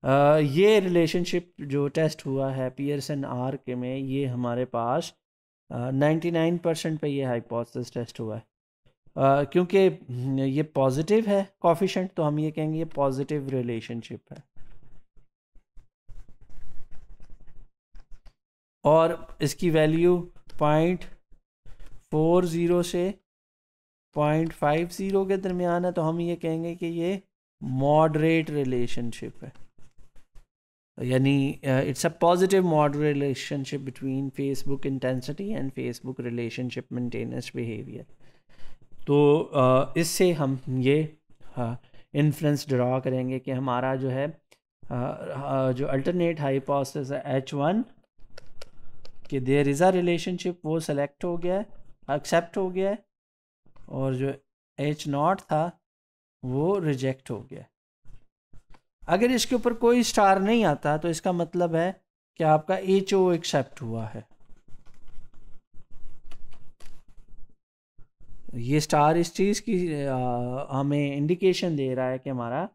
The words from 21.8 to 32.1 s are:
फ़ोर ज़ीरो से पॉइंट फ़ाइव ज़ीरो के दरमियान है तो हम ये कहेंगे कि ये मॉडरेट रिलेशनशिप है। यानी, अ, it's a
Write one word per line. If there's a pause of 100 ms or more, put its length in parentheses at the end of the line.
फ़ोर
ज़ीरो
से (1000)
पॉइंट
फ़ाइव
ज़ीरो
के
दरमियान
है
तो
हम
ये
कहेंगे
कि
ये (400)
मॉडरेट
रिलेशनशिप
है। (1500)
यानी,
अ,
it's
a (140)